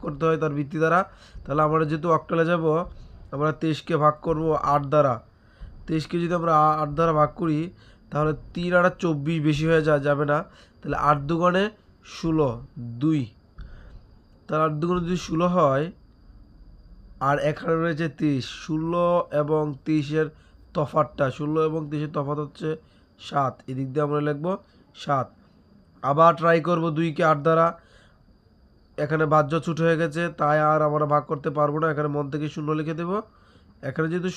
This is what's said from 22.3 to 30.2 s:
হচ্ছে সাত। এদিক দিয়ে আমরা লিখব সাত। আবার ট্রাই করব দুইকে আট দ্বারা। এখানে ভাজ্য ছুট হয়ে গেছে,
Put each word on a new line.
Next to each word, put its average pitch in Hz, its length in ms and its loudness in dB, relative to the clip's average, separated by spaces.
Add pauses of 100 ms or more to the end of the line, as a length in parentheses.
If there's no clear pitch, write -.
হচ্ছে 151 300 -8 (520)
সাত। 135 340 -2 (160)
এদিক 131 220 -6
দিয়ে 151 140 0
আমরা 147 220 -2
লিখব 147 180 -4 (480)
সাত। 139 320 -2 (760)
আবার 151 380 6
ট্রাই 170 200 4
করব 165 300 0
দুইকে 160 340 -2
আট 156 220 4
দ্বারা। 165 200 4 (1300)
এখানে 151 280 0
ভাজ্য 147 340 4
ছুট 151 200 -4
হয়ে 165 160 2
গেছে, 160 260 -2 (180)